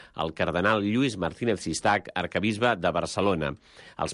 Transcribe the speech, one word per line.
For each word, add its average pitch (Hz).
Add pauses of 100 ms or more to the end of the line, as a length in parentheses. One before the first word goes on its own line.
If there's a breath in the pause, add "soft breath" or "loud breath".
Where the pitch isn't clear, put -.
(200 loud breath)
el 80
cardenal 95
Lluís 113
Martínez 98
Sistac, 98
arcabisbe 104
de 87
Barcelona. 82 (420 loud breath)
Els 76